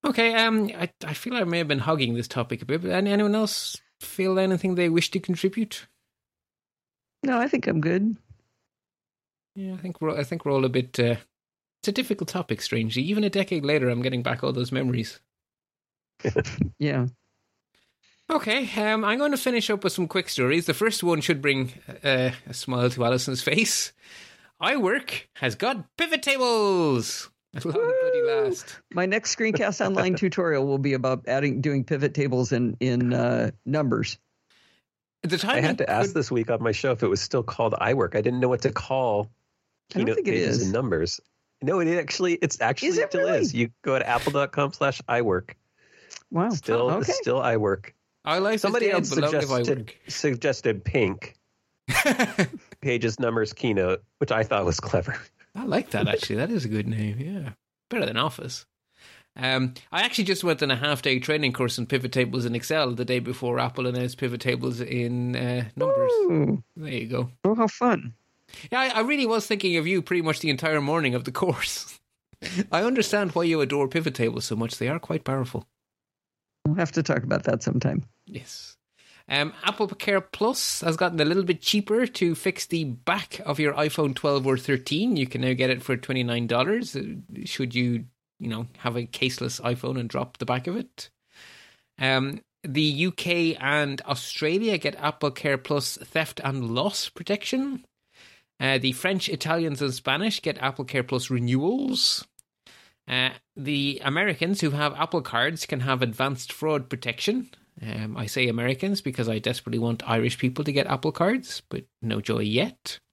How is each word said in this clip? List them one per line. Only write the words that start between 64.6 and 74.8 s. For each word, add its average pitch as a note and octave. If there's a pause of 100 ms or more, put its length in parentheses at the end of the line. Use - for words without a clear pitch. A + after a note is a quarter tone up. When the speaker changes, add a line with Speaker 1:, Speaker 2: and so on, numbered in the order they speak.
Speaker 1:
in, B2
uh, B2 (100)
numbers. C5+ (140)
Speaker 2:
Ooh. G#3 (140)
Speaker 1:
There D#3
you A2+
go. B2 (120)
Speaker 2:
Oh, G#3
how A3+
fun. A3 (580)
Speaker 1:
Yeah, B3
I, C4
I A3+
really C4+
was A3+
thinking F#3+
of D#3+
you F#3
pretty F3
much D#3
the D#3+
entire D#3
morning C#3+
of B2
the B2
course. - (340)
<laughs> F#3
I F3
understand G#3
why E3+
you E3
adore C#3
pivot D#3
tables A2+
so A2
much. A2+
They A#2+